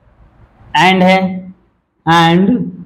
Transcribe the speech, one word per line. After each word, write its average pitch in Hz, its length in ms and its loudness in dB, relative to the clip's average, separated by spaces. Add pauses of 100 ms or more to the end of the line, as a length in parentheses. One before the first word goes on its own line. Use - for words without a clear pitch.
(760)
and 180 260 2
है, 190 160 2 (840)
and 170 440 2 (360)